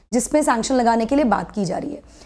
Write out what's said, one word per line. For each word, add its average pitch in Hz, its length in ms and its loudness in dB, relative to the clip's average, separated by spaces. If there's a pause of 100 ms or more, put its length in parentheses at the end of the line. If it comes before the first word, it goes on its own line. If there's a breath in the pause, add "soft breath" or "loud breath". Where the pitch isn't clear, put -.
(140 soft breath)
जिसमें 254 280 2
सैंक्शन 254 340 0
लगाने 233 300 2
के 247 100 0
लिए 285 100 4
बात 202 260 -2
की 202 140 -2
जा - 120 -4
रही - 140 -8
है? - 100 -12 (240 soft breath)